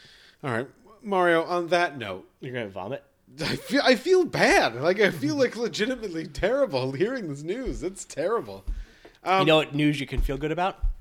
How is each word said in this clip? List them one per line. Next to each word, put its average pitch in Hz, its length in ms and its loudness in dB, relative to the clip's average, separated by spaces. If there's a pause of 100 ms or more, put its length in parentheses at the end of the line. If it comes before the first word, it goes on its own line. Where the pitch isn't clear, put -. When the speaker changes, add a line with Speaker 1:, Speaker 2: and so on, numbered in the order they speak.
(440)
Speaker 1:
All 139 80 -4
right. 120 160 -2 (360)
Mario, 175 400 4
on 175 260 -2
that 175 280 2
note 98 320 -8 (120)
Speaker 2:
You're 127 120 -10
gonna 117 160 -6
vomit? 98 340 -8 (360)
Speaker 1:
I - 160 -4
feel, - 280 0
I 262 120 6
feel 370 300 2
bad. 185 500 4
Like, 170 240 0
I 196 100 6
feel, 262 260 -2
like, 262 200 0
legitimately 208 720 -4
terrible 170 640 0
hearing 202 380 -2
this 139 140 -10
news. 175 380 -6
It's 185 240 -8
terrible. 139 600 -6 (580)
Um, 190 180 4
Speaker 2:
You 180 40 4
know 160 120 8
what 143 160 0
news 147 260 2
you 135 60 -6
can 131 160 -2
feel 139 160 0
good 151 140 -4
about? 175 260 -2 (240)